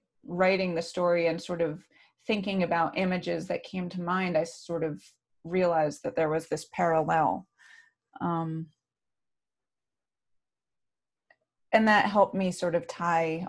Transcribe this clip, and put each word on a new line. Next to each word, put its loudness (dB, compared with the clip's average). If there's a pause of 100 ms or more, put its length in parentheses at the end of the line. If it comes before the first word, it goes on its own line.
(260)
writing 2
the -2
story 0
and 0
sort -6
of -2 (420)
thinking -2
about 0
images -2
that -4
came -8
to -8
mind, 0
I 2
sort -6
of -6 (400)
realized 0
that -6
there 2
was -2
this -6
parallel. 0 (760)
Um, -4 (3000)
and 6
that 6
helped 4
me 0
sort -2
of 0
tie 0